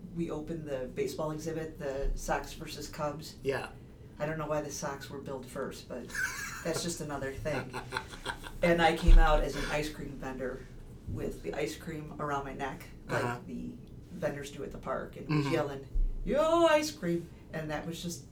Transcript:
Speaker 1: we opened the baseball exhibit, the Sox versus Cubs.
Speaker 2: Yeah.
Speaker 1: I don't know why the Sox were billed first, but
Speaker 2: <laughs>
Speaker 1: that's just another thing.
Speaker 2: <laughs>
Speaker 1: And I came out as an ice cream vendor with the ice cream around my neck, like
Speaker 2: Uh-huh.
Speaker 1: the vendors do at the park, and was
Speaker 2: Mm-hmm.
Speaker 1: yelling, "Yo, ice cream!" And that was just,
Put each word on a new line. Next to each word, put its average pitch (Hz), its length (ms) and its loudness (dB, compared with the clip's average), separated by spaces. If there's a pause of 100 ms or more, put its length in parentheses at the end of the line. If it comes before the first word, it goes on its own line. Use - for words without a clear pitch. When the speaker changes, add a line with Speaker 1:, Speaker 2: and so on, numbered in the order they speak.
(160)
Speaker 1:
we 170 160 -2
opened 151 340 -6
the 127 300 -4
baseball 151 360 -2
exhibit, 156 480 -4
the 139 360 0
Sox - 380 -2
versus 151 340 -10
Cubs. 151 560 -6
Speaker 2:
Yeah. 131 240 0 (520)
Speaker 1:
I 151 60 -2
don't 156 120 -2
know 151 100 -4
why 151 140 0
the 143 100 -6
Sox 139 380 -6
were 143 100 -10
billed 135 260 -8
first, - 440 -8
but - 160 -8 (300)
Speaker 2:
<laughs> - 280 -8
Speaker 1:
that's 160 200 -2
just 170 180 -4
another 135 300 -4
thing. 127 480 -4
Speaker 2:
<laughs> - 20 -8 (800)
Speaker 1:
And 170 200 6
I 165 140 8
came 160 240 12
out 151 240 10
as - 120 -2
an 143 160 -2
ice 151 180 0
cream - 300 -8
vendor 131 460 -6 (480)
with - 300 -4
the - 100 -4
ice - 220 -2
cream 151 440 -8
around 143 260 -2
my 135 80 -8
neck, 143 300 -6 (260)
like 117 140 0
Speaker 2:
Uh-huh. 120 140 -2 (100)
Speaker 1:
the 120 240 -8 (420)
vendors 143 360 -4
do 135 140 -10
at - 80 -8
the - 60 -10
park, - 400 -6
and - 100 -10
was 151 180 4
Speaker 2:
Mm-hmm. 139 80 0
Speaker 1:
yelling, 139 320 0 (380)
"Yo, 320 420 6
ice 302 240 6
cream!" 170 380 -2 (260)
And 156 160 -4
that 151 160 -4
was - 160 -6
just, 175 300 -6